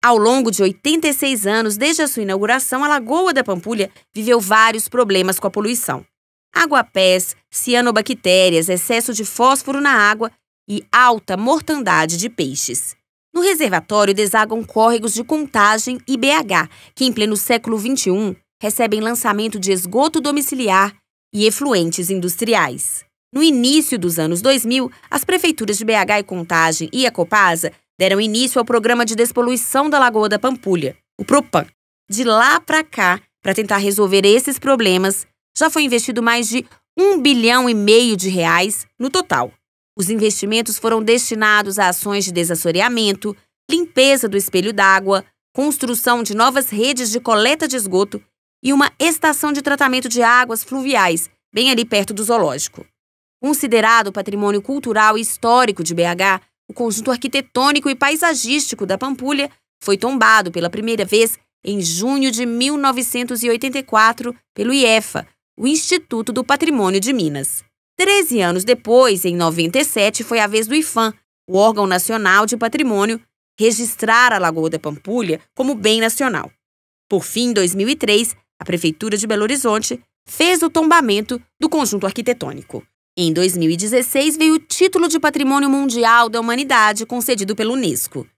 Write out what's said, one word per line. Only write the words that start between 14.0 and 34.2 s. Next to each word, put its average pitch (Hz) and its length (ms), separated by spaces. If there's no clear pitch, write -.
desagam 214 500
córregos 220 500
de 220 80
Contagem 240 880
e 269 80
B 254 160
H, 185 380
que 262 80
em 254 80
pleno 214 240
século 226 420
vinte 247 280
e 185 60
um 196 220
recebem 214 400
lançamento 214 580
de 190 140
esgoto 233 480
domiciliar 247 760
e 208 120
efluentes 190 640
industriais. 180 920
No 277 100
início 277 560
dos 170 180
anos 170 240
dois 262 240
mil, 254 240
as - 140
prefeituras 320 520
de 220 60
B 220 100
H 208 280
e - 20
Contagem 165 680
e 254 120
a 233 60
Copasa 175 640
deram 190 220
início 233 380
ao 240 40
Programa 240 420
de 220 80
Despoluição 240 760
da 294 100
Lagoa 220 300
da 208 100
Pampulha, 185 560
o 202 80
propan. 175 400
De 208 140
lá 240 340
pra 311 240
cá, 196 380
pra 190 120
tentar 208 220
resolver 196 500